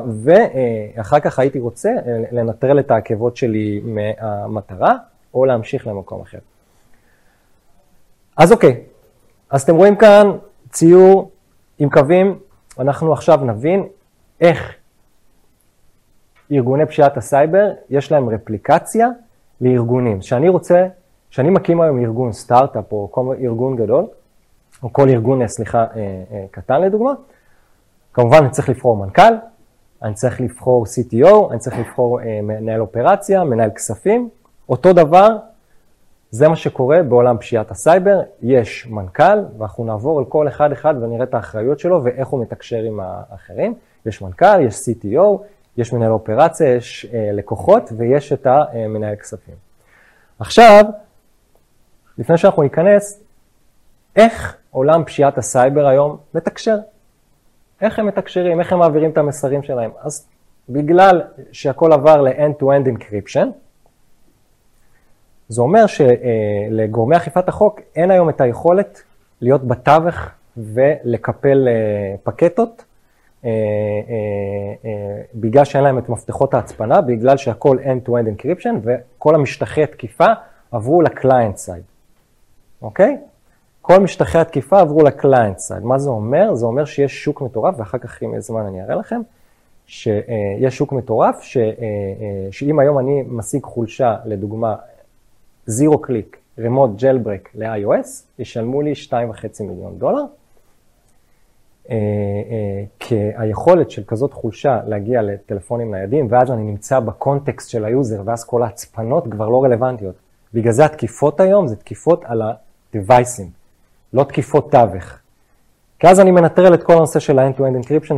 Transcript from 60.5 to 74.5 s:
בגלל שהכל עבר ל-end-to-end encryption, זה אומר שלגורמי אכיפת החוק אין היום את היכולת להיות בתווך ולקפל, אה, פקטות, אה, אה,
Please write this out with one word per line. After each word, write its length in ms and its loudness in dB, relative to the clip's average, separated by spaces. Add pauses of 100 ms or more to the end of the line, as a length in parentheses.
בגלל 520 4 (300)
שהכל 420 0
עבר 280 6
ל-end-to-end 640 0
encryption, 600 -4 (2000)
זה 140 -4
אומר 260 4
שלגורמי 1300 0
אכיפת 320 -2
החוק 300 0 (160)
אין 160 0
היום 180 4
את 120 -4
היכולת 600 0 (400)
להיות 260 0
בתווך 480 2 (420)
ולקפל, 1080 0
אה, 560 -2
פקטות, 600 -2 (640)
אה, 40 -4
אה, 60 -2 (1300)